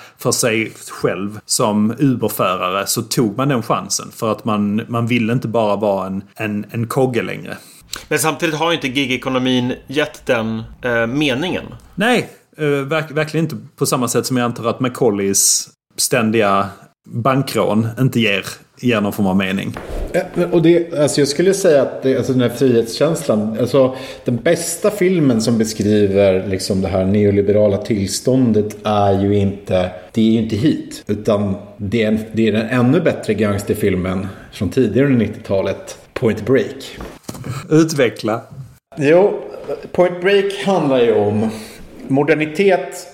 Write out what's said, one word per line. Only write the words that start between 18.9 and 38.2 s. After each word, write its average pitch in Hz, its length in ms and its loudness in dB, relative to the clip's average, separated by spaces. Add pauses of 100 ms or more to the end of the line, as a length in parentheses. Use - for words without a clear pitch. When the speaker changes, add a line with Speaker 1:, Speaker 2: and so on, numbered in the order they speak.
Speaker 1:
någon 101 120 0
form 104 140 0
av 95 100 2
mening. 98 400 -2 (360)
Speaker 3:
Ja, - 100 0 (120)
men, 175 180 0
och 170 100 4
det, 165 360 4
alltså 147 220 2
jag 139 80 4
skulle 180 260 2
säga 156 280 4
att - 200 -4
det, 131 140 2
alltså 120 160 -2
den 127 100 2
här 120 60 2
frihetskänslan, 117 1120 0
alltså 127 360 2 (280)
den 123 120 0
bästa 170 540 0
filmen 170 500 2
som 117 180 2
beskriver 98 920 4
liksom 95 320 -2
det 92 80 -2
här 92 160 0
neoliberala 101 720 4
tillståndet 107 1080 0
är 101 380 2
ju 101 140 2
inte, 92 540 0 (220)
det - 80 0
är 110 100 4
ju 113 80 4
inte 107 180 -2
Heat, 117 500 -2
utan 101 500 0 (200)
det 107 260 -2
är 107 60 2
en, 107 100 2 (140)
det 110 160 2
är 101 40 2
den 110 160 -2
ännu 127 320 2
bättre 120 340 0
gangsterfilmen 98 920 -2 (240)
från 95 180 -4
tidigare 131 360 2
under 123 200 2
nittiotalet, 98 720 -4 (140)
Point 104 340 -2
Break. - 520 -2 (720)
Speaker 1:
Utveckla. 139 680 2 (560)